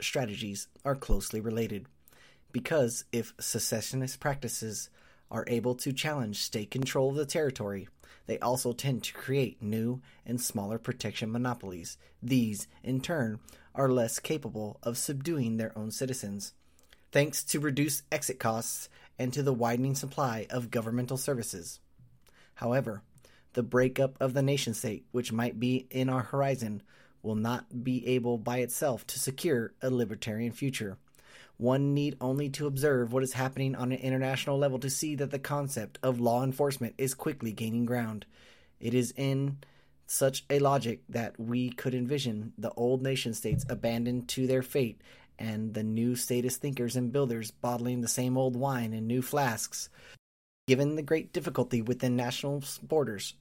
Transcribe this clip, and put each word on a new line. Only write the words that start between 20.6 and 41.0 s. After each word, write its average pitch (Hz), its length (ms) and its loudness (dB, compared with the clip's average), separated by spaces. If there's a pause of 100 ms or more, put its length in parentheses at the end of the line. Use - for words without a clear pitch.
governmental 123 460 0
services. - 640 -4 (720)
However, 117 480 -2 (520)
the 123 100 2
breakup 127 560 4
of 131 120 2
the 139 100 2
nation-state, 127 680 0
which 120 220 -2
might 113 260 0
be 123 320 0
in 131 180 2
our 131 140 2
horizon, 127 600 0 (380)
will 110 140 -2
not 120 480 -2
be 127 240 0
able 120 320 2
by 120 200 0
itself 123 500 0
to - 100 -6
secure 135 540 0 (100)
a 131 80 2
libertarian 113 640 0
future. 117 460 -4 (580)
One 135 360 4
need 143 280 2
only 135 300 0
to 147 180 -2
observe 131 440 4
what 131 120 4
is 131 80 -4
happening 131 420 0
on 123 160 -2
an 127 80 0
international 131 580 0
level 139 220 2
to 135 100 -2
see 151 280 -2
that 135 160 -2
the 139 80 -2
concept 139 600 -4
of 127 200 2
law 120 240 4
enforcement 135 520 0
is 131 180 0
quickly 143 360 -4
gaining 113 360 0
ground. 113 380 -2 (540)
It 120 160 -2
is 120 220 4
in 139 420 2 (480)
such - 420 2
a 143 120 4
logic 131 480 4